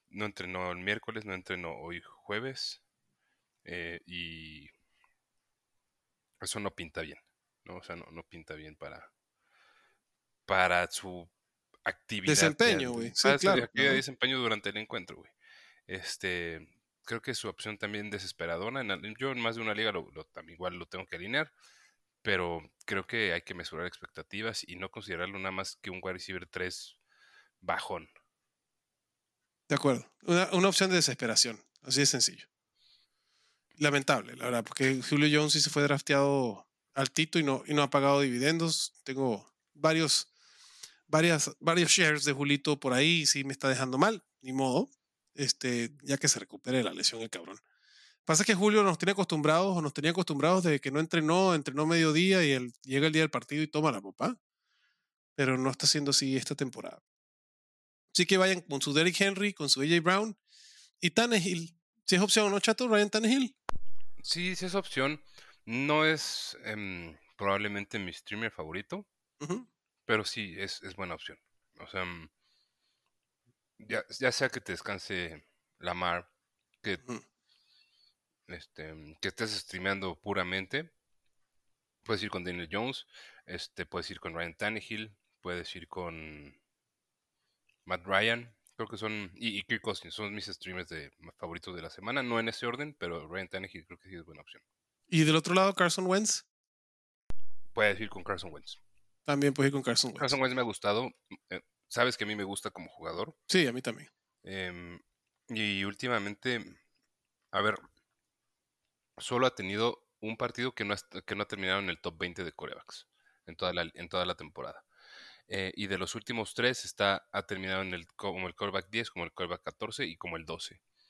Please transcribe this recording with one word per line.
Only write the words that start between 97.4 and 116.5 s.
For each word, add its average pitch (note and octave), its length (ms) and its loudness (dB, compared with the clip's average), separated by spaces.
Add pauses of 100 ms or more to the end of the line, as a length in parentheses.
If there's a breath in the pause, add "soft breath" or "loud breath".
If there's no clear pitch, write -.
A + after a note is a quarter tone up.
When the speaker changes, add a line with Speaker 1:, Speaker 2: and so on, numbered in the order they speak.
Speaker 1:
Puedes G#2 280 2
ir G#2+ 80 -6
con F#2 160 -12
Carson F#2+ 260 -6
Wentz. - 300 -18 (420)
Speaker 2:
También C#3+ 300 2
puedes C#3 160 4
ir C#3 40 2
con C3+ 100 -4
Carson A#2+ 260 2
Wentz. G#2 100 -10
Speaker 1:
Carson C3+ 220 0
Wentz B2+ 120 2
me C3 60 0
ha B2 60 2
gustado, A2 440 0 (400)
eh, F#2 120 -8 (260)
sabes B2 300 2
que G#2+ 80 -4
a - 20 -2
mí G#2+ 80 -4
me G#2 80 -4
gusta G2 260 -6
como F2+ 200 -12
jugador. - 480 -8 (100)
Speaker 2:
Sí, F3+ 180 4
a B2 60 0
mí B2+ 100 -6
también. - 300 -8 (320)
Speaker 1:
Em, F2 560 -8 (480)
y G#2 380 -2
últimamente, G#2+ 920 -4 (720)
a G2 100 0
ver, G#2 180 0 (1400)
solo B2+ 300 2
ha B2 80 0
tenido G#2+ 500 -2 (140)
un A2 160 -8
partido B2 400 -4
que - 80 -6
no G2+ 80 -2
ha G#2 40 0
est-, - 300 -10
que G2+ 100 -6
no G#2 80 -2
ha - 40 -4
terminado F#2+ 320 -2
en G2 100 -2
el E2+ 120 -6
top E2+ 160 -8
veinte F2+ 260 -6
de E2 80 -8
quarterbacks - 560 -16 (380)
en E2+ 100 -16
toda F2+ 160 -2
la, F2 220 -4
en F2 160 -14
toda F2+ 160 -2
la F2+ 100 -4
temporada. - 480 -14 (640 loud breath)
Eh, F#2+ 280 -4
y G2 100 -6
de F#2+ 100 -2
los F#2 160 -6
últimos A2+ 400 -6